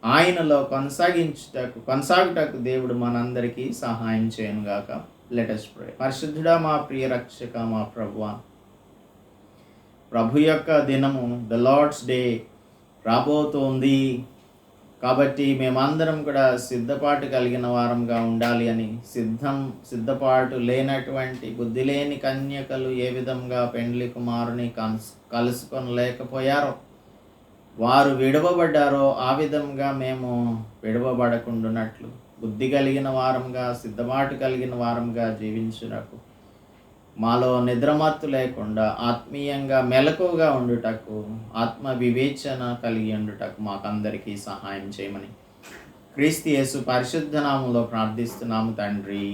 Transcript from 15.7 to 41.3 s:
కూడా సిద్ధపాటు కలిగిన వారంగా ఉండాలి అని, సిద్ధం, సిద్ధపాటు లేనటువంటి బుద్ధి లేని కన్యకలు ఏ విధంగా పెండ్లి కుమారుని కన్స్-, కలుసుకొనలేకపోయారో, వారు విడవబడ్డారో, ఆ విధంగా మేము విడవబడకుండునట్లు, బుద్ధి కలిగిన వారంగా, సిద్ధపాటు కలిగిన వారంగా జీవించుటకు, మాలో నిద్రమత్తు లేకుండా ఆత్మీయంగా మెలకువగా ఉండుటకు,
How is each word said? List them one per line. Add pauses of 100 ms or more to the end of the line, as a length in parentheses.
కూడా (220)
సిద్ధపాటు
కలిగిన (100)
వారంగా (120)
ఉండాలి
అని, (280)
సిద్ధం, (340)
సిద్ధపాటు (120)
లేనటువంటి (100)
బుద్ధి
లేని (100)
కన్యకలు (160)
ఏ (100)
విధంగా (140)
పెండ్లి
కుమారుని (100)
కన్స్-, (220)
కలుసుకొనలేకపోయారో, (1080)
వారు (120)
విడవబడ్డారో, (220)
ఆ (120)
విధంగా (100)
మేము (520)
విడవబడకుండునట్లు, (320)
బుద్ధి
కలిగిన (120)
వారంగా, (200)
సిద్ధపాటు
కలిగిన
వారంగా (140)
జీవించుటకు, (1040)
మాలో (160)
నిద్రమత్తు
లేకుండా (240)
ఆత్మీయంగా (120)
మెలకువగా (120)
ఉండుటకు, (460)